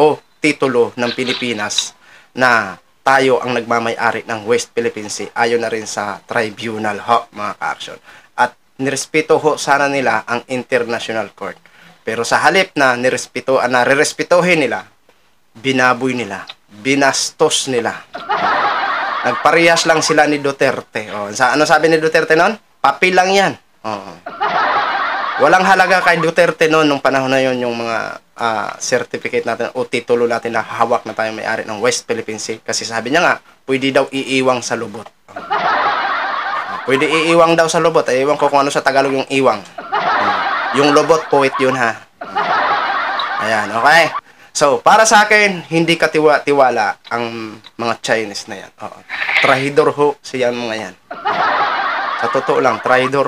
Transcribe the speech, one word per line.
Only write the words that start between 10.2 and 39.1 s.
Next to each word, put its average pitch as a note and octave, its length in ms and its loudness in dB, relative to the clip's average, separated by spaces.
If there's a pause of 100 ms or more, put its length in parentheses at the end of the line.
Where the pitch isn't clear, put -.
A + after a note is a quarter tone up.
ang A#2 240 -6
International A#2 880 -4
Court. F#2 240 -12 (480)
Pero A2+ 160 -4
sa A#2 240 0
halip F3+ 320 2
na C3 160 4
nirespeto, B2 640 -2
ah, A#2+ 80 0
nare-respetuhin D3 960 2
nila, A2 240 -4 (640)
binaboy B2+ 640 0
nila, G2+ 320 -8 (240)
binastos C3+ 1040 0
nila. A2 320 -2 (1200)
Nagparehas E3 640 4
lang D#3+ 80 4
sila D3+ 320 2
ni D3 80 0
Duterte. C3 720 -2
Oh, G#2 240 -6
sa, B2+ 240 2
ano D3+ 80 4
sabi D#3+ 240 4
ni E3 80 4
Duterte D#3+ 400 2
noon? G3 160 4 (240)
"Papel F#3 400 2
lang F#3+ 160 2
yan." F#3+ 180 4 (300)
Oo. G2 320 -8 (1300)
Walang F#3 240 4
halaga F#3 400 4
kay E3+ 160 2
Duterte E3 480 2
noon, D#3+ 160 4
nung C#3+ 160 0
panahon C3 280 0
na C3+ 120 2
yon, B2+ 240 0
yung A#2 80 -2
mga, A2+ 460 -6 (140)
ah, A2 480 -4
certificate A#2+ 640 -4
natin A#2 280 -4
o B2 120 -4
titulo A#2+ 400 0
natin A#2 280 -4
na A2 80 0
hawak A#2 440 -2
na G#2+ 80 -10
tayo A2 200 -4
may-ari G#2+ 320 -6
ng G#2+ 120 -8
West A#2+ 280 -2
Philippine A2 320 -6
Sea. A2 200 -10
Kasi - 240 -6
sabi A2+ 280 -6
niya D#3+ 120 2
nga, C3+ 120 4 (320)
pwede C3+ 280 -2
daw C#3 160 4
iiwang B2+ 520 0
sa B2 120 -4
lubot. G#2 320 -8 (1800)
Pwede C3+ 240 0
iiwang E3 480 2
daw E3 160 2
sa F3 80 0
lubot. D#3+ 320 2
Ay, C3 160 2
iwan D3 120 0
ko C#3+ 120 2
kung C#3 120 4
ano C#3+ 80 0
sa D3 120 -2
Tagalog C3+ 400 2